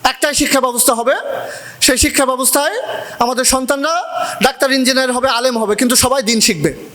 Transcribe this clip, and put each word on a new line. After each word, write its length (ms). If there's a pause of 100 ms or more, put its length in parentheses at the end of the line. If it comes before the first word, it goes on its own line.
(100)
একটাই 240
শিক্ষা 320
ব্যবস্থা 280
হবে। 200 (680)
সেই 200
শিক্ষা 220
ব্যবস্থায় 480 (440)
আমাদের 340
সন্তানরা 420 (480)
ডাক্তার, 300
ইঞ্জিনিয়ার 440
হবে, 120 (100)
আলেম 240
হবে, 180
কিন্তু 160
সবাই 260
দিন 180
শিখবে। 300 (240)